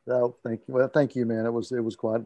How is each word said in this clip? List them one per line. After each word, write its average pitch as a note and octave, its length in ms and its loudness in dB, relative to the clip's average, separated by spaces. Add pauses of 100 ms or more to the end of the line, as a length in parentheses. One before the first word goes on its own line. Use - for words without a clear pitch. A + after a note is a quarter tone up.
Well, B2 360 0
thank A2+ 240 -6
you. C3 80 -6
Well, B2+ 140 4
thank C#3 280 2
you, B2 100 0
man. A2+ 200 0
It A#2 60 0
was, A#2 200 -4
it A#2+ 80 -2
was A2 160 -2
quite, A2+ 280 -2